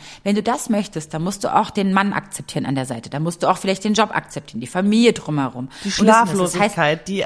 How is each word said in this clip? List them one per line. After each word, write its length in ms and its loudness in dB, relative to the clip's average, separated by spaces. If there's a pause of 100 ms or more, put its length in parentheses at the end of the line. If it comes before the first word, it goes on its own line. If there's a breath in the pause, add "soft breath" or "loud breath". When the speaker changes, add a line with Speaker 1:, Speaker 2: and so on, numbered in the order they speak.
(240 loud breath)
Speaker 1:
Wenn 100 2
du 80 2
das 280 -2
möchtest, 420 -4
dann 100 -4
musst 220 -4
du 100 0
auch 140 2
den 240 0
Mann 220 2
akzeptieren 500 -6
an 100 -2
der 120 -2
Seite. 240 -10
Dann 120 -4
musst 200 -4
du 80 2
auch 80 2
vielleicht 260 -2
den 80 2
Job 240 0
akzeptieren, 460 -8
die 40 -8
Familie 460 4
drumherum. 560 -4 (160 loud breath)
Speaker 2:
Die 160 -4
Speaker 1:
Und 60 4
das 160 8
und 60 0 (120)
das. 120 0
Das 60 -2
heißt, 160 2
Speaker 2:
Schlaflosigkeit, 340 0
die, 180 -4